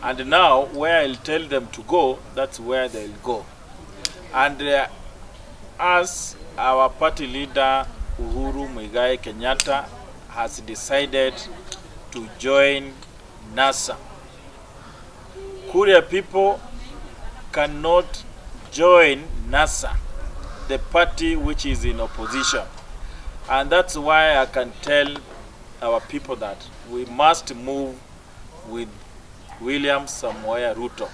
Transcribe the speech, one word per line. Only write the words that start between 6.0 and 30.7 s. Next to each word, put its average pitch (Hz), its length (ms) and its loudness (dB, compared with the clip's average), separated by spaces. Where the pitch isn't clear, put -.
our 131 300 4
party 156 380 0
leader, 135 600 0
Uhuru 135 480 -4
Muigai 123 520 0
Kenyatta, 127 680 -2
has 117 300 -6
decided 131 760 0
to 117 160 -10
join 139 540 4
nasa. 127 420 2
Kuria - 380 6
people 196 540 0
cannot 151 720 2
join 160 540 8
nasa, 147 480 2
the 135 100 0
party 165 580 2
which 147 280 0
is 131 200 -2
in 120 160 0
opposition. 123 640 -2
And 135 220 2
that's 180 260 4
why 156 400 6
I 131 100 6
can 123 260 -2
tell 143 320 2
our 117 200 0
people 135 360 -8
that 104 200 -8
we 123 160 -6
must 143 480 4
move 131 440 -6
with 113 200 -8
William 139 440 0
Samoei 117 680 -4